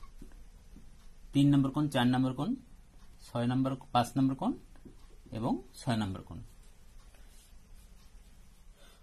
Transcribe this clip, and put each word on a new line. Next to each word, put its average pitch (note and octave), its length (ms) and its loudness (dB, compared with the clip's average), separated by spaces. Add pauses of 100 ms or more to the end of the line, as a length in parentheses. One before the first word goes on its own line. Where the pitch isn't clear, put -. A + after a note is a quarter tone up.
(1300)
তিন C#3+ 200 8
নম্বর C3+ 220 6
কোণ, D3+ 80 2 (100)
চার B2 200 4
নম্বর C3 260 2
কোণ, D#3+ 100 -2 (760)
ছয় A#2+ 260 -2
নম্বর, C3 200 2 (220)
পাঁচ A#2+ 140 4 (100)
নম্বর C3+ 240 6
কোণ A3 100 2 (840)
এবং B2+ 160 0 (260)
ছয় A#2 220 0
নম্বর F#2+ 260 -4
কোণ। E2 120 -12 (2750)